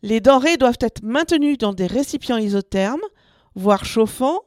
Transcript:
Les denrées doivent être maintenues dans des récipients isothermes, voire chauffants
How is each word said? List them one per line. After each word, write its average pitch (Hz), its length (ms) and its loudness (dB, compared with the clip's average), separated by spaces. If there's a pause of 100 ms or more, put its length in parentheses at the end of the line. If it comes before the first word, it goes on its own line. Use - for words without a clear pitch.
Les 214 180 0
denrées 269 380 4
doivent 240 220 2
être 226 220 -4
maintenues 294 540 0
dans 214 160 -2
des 185 140 -4
récipients 247 500 -4
isothermes, 202 640 -2 (540)
voire 196 320 0
chauffants 254 600 -2